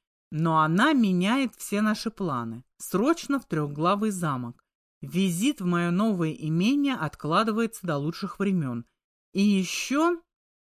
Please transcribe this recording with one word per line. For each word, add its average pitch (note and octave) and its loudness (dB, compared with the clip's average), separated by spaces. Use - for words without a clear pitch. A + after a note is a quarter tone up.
«но D#3+ 2
она F3+ 4
меняет A3 2
все - -4
наши G#3+ 0
планы. A#2+ -6
Срочно C#4 0
в - -14
Трехглавый E3 0
замок. C#3 -4
Визит F3+ 0
в F#3 -2
мое F3 2
новое F3 2
имение A#3+ 0
откладывается G#3 -2
до D#3 0
лучших D#3+ -6
времен. D#3 -2
И G3 2
еще». C4 0